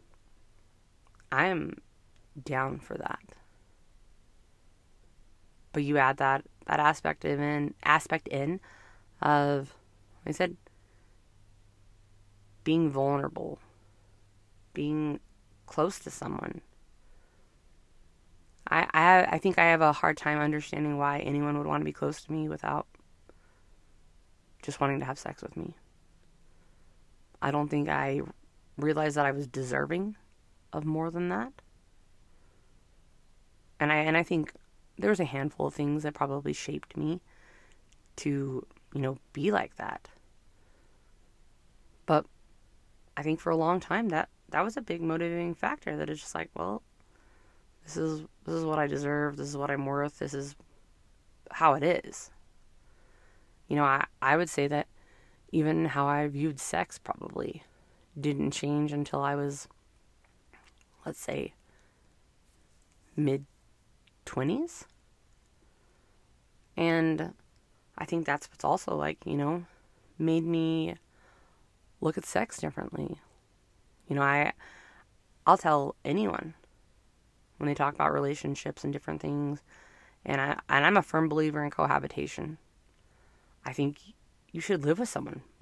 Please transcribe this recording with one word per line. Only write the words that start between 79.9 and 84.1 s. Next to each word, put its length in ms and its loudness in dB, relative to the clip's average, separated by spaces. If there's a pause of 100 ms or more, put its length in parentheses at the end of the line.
and 160 -2
I, 180 -2 (100)
and 180 6
I'm 100 6
a 60 6
firm 260 0
believer 360 0
in 60 -4
cohabitation. 880 -2 (1080)
I 80 -6
think 260 -2 (540)